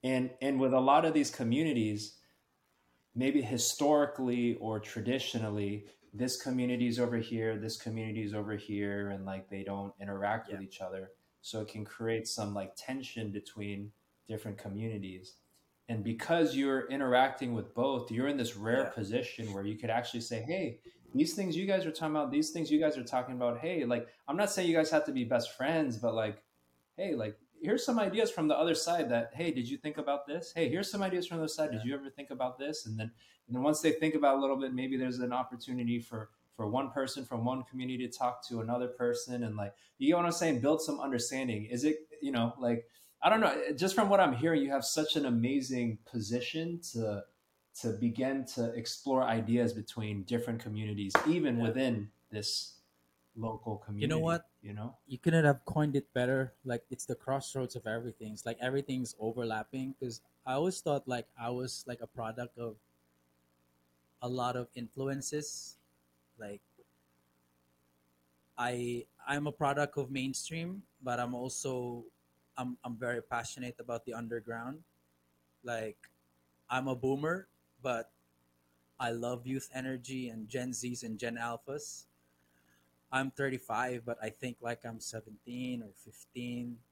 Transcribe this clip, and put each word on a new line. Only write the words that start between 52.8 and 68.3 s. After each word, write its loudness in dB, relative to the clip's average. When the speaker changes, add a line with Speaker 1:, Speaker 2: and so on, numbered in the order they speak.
Speaker 1:
local -6
Speaker 2:
You 0
know 2
Speaker 1:
community, 2
Speaker 2:
what? 0
Speaker 1:
you -10
know? -8
Speaker 2:
You -10
couldn't 6
have 8
coined 2
it -2
better. 2
Like, -2
it's -6
the -2
crossroads -2
of -6
everything. -4
It's -12
like -4
everything's -2
overlapping, -4
'cause -8
I -2
always 0
thought, 0
like, -2
I -4
was, -4
like, -8
a -10
product -8
of -6
a -4
lot 0
of -4
influences. -6
Like, -12